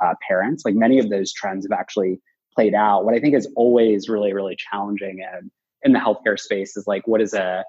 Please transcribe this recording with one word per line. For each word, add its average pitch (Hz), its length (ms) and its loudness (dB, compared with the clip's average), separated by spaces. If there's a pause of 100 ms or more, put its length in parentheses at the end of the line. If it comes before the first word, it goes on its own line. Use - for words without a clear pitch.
uh, 87 100 0 (120)
parents, 104 400 -2
like, 104 100 0
many 117 240 4
of 113 100 0
those 98 240 -4
trends 95 320 -8
have 95 120 -4
actually 92 440 -4 (340)
played 107 200 2
out. 104 280 2
What 113 120 2
I 117 40 0
think 143 160 2
is 110 200 0
always 117 520 4
really, 104 240 0
really 98 240 -6
challenging 101 640 -8
in, 92 320 -14 (300)
in 135 100 4
the 120 80 4
healthcare 107 400 0
space 98 380 -6
is, 98 100 -8
like, 101 200 -2
what 113 140 4
is 104 120 0
a 92 360 -2